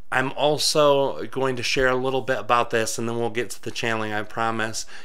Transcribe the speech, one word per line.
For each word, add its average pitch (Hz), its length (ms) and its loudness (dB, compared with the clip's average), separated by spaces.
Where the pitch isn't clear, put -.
I'm 131 220 2
also 139 920 2
going 131 320 -2
to 120 60 -4
share 131 260 2
a 127 60 2
little 131 260 0
bit 127 180 0
about 117 300 2
this, 113 280 0
and 117 120 -2
then 117 100 -2
we'll 117 100 0
get 110 220 -2
to - 100 -8
the 113 100 -6
channeling, 110 420 -2
I 107 100 -2
promise. 113 600 -2